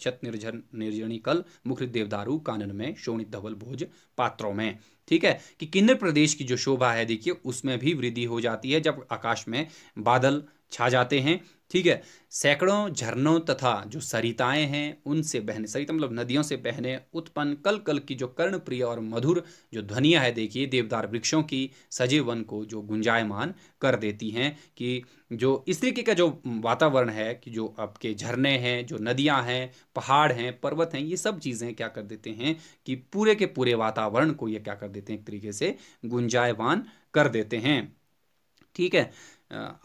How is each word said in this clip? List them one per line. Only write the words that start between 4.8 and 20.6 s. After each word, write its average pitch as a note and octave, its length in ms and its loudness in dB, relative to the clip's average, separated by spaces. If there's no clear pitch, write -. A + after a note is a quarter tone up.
ठीक E3+ 180 4
है, E3 140 4
कि E3 60 -6
किन्नर G3+ 300 6
प्रदेश D#3 380 4
की - 100 -6
जो B2 140 0
शोभा B2+ 360 4
है, A2+ 120 2
देखिए, A2+ 280 -2
उसमें B2+ 460 -4
भी D#3 140 2
वृद्धि B2 300 -2
हो A#2 180 -2
जाती A2+ 300 -2
है D#3 100 2
जब C#3+ 300 -2
आकाश A2+ 360 -2
में C3 200 -4
बादल B2+ 460 4
छा A#2+ 180 0
जाते B2+ 300 4
हैं, D#3 220 2
ठीक F3+ 140 2
है। D3+ 180 4
"सैकड़ों F#3 640 2
झरनों B2+ 460 2
तथा B2 480 0
जो C#3 120 -10
सरिताएं B2 640 0
हैं, D3 400 -4
उनसे D3+ 340 -2
बहने", G#2+ 280 -6
सरिता C#3+ 260 -4
मतलब C3 260 -2
नदियों B2+ 240 0
से D3 120 -2
बहने, B2+ 440 -4
"उत्पन्न D3 420 -4
कल G3 220 0
कल D3 220 -2
की C#3 160 -8
जो B2 120 -4
कर्णप्रिय D#3+ 560 -4
और A#2 160 -2
मधुर A#2+ 440 0
जो A2+ 80 -4
ध्वनियाँ C3 420 4
है, B2 80 4
देखिए, A2+ 340 -2